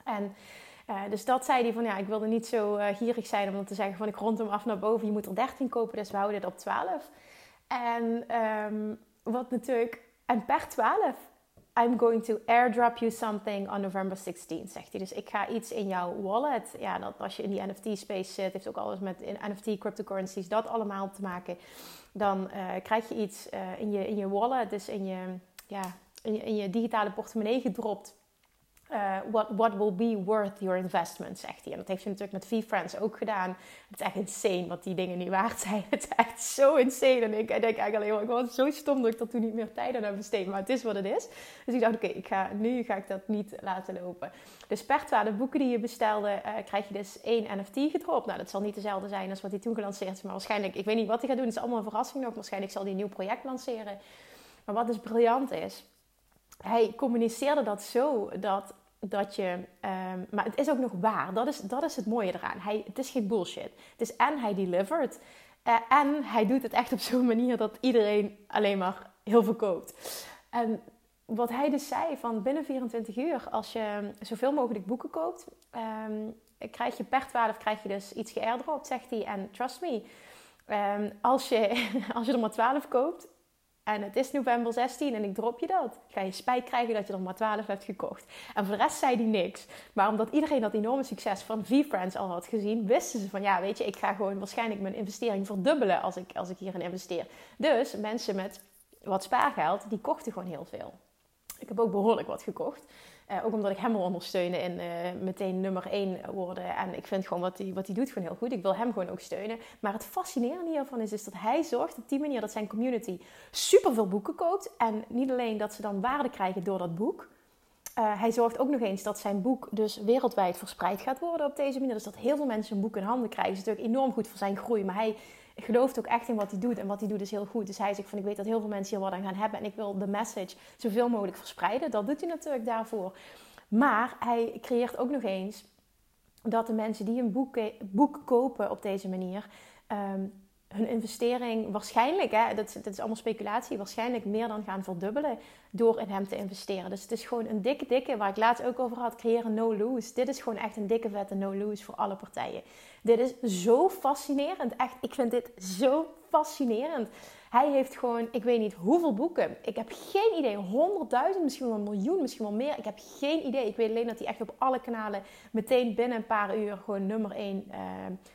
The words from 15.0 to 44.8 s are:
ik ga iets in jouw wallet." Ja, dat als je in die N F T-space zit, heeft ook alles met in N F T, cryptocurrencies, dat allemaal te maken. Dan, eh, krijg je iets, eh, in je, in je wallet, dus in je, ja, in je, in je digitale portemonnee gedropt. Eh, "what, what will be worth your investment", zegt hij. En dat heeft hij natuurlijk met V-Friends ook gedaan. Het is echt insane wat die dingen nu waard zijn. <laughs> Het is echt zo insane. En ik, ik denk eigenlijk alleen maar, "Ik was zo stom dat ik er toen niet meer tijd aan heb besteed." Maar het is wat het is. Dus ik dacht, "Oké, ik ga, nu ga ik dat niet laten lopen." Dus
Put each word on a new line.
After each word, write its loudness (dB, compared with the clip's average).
ik -10
ga -2
iets -4
in -2
jouw -2
wallet." 0
Ja, -4
dat -6
als -6
je -6
in -2
die -2
N -6
F -16
T-space -6
zit, -4
heeft -10
ook -8
alles -4
met -6
in -8
N -6
F -12
T, -2
cryptocurrencies, -6
dat 0
allemaal -2
te -14
maken. -6
Dan, 0
eh, -8
krijg 0
je -8
iets, -4
eh, -8
in -4
je, 0
in -4
je -2
wallet, 0
dus -6
in -4
je, -4
ja, -8
in -2
je, -2
in -2
je -2
digitale 0
portemonnee -2
gedropt. -4
Eh, -2
"what, 2
what 4
will 2
be 2
worth 2
your 0
investment", -2
zegt -12
hij. -8
En -8
dat -10
heeft -4
hij -4
natuurlijk -6
met 0
V-Friends -2
ook -2
gedaan. -2
Het -16
is -2
echt -2
insane 0
wat -8
die -4
dingen -2
nu -4
waard 2
zijn. -2
<laughs> -18
Het 0
is -10
echt 2
zo 6
insane. 6
En 4
ik, 2
ik 0
denk 2
eigenlijk 2
alleen 2
maar, 2
"Ik -2
was 0
zo 6
stom 2
dat 4
ik -8
er -2
toen 0
niet 0
meer -4
tijd -2
aan -2
heb -2
besteed." -2
Maar -2
het -4
is 2
wat 0
het -2
is. 0
Dus 0
ik 2
dacht, 6
"Oké, -2
ik -8
ga, 0
nu 0
ga -2
ik -6
dat -6
niet -2
laten -6
lopen." -10
Dus -4